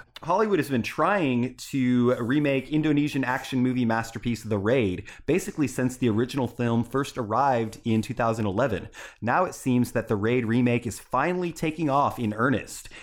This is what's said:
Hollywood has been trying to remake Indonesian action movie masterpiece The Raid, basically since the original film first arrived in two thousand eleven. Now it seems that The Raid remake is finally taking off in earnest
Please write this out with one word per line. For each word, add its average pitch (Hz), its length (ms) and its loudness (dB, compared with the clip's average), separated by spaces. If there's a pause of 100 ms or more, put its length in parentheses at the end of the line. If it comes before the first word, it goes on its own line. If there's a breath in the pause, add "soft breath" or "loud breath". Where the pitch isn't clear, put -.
(220)
Hollywood 196 380 2
has 139 100 -2
been 127 140 2
trying 143 720 0
to 123 600 2
remake 135 580 0
Indonesian 147 500 2
action 127 380 -2
movie 127 240 2
masterpiece 113 580 -2
The 107 140 -2
Raid, 101 480 0 (200 loud breath)
basically 165 420 0
since 127 280 -2
the 127 140 2
original 123 360 0
film 117 380 0
first 135 340 -4
arrived 117 680 0
in 110 160 4
two 117 120 -8
thousand 113 320 0
eleven. 101 440 -2 (320 loud breath)
Now 143 240 2
it - 100 -8
seems 123 380 2
that 113 160 -2
The 110 80 2
Raid 117 280 0
remake 120 400 2
is 110 140 -6
finally 175 540 -2
taking 160 360 -2
off 135 300 2
in 110 140 -2
earnest 113 560 -2 (140)